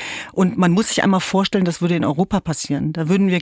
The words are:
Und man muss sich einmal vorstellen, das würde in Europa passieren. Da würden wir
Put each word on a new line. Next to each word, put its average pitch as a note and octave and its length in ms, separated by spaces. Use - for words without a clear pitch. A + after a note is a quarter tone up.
Und F#3 240
man F3+ 140
muss G3 160
sich - 160
einmal F#3+ 160
vorstellen, F#3+ 440
das E3+ 160
würde F3 160
in D#3+ 100
Europa E3+ 340
passieren. C#3+ 520
Da D#3 160
würden G3 200
wir F3+ 140